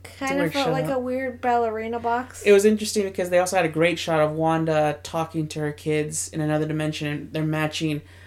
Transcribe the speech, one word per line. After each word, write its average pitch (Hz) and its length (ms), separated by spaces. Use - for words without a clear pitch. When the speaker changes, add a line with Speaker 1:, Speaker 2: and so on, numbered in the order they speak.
Speaker 1:
It's - 180
a - 40
Speaker 2:
kinda 277 160
Speaker 1:
weird - 100
Speaker 2:
felt 277 180
like 254 160
Speaker 1:
shot. 269 100
Speaker 2:
a - 40
weird 254 400
ballerina 233 600
box. 240 440
Speaker 1:
It 208 80
was 202 120
interesting 214 400
because 190 260
they 180 100
also 180 160
had 180 100
a - 20
great 165 300
shot 160 220
of 151 120
Wanda 160 720
talking 160 460
to 156 120
her 151 120
kids 151 560
in 160 120
another 151 260
dimension, 156 420
and 147 240
they're 156 120
matching 156 580